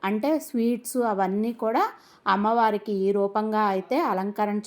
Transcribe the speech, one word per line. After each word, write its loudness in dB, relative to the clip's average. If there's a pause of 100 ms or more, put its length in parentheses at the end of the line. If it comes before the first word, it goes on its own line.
అంటే 0
స్వీట్స్ -2
అవన్నీ 0
కూడా 0 (380)
అమ్మవారికి 2
ఈ 0
రూపంగా 0
అయితే 0
అలంకరణ -2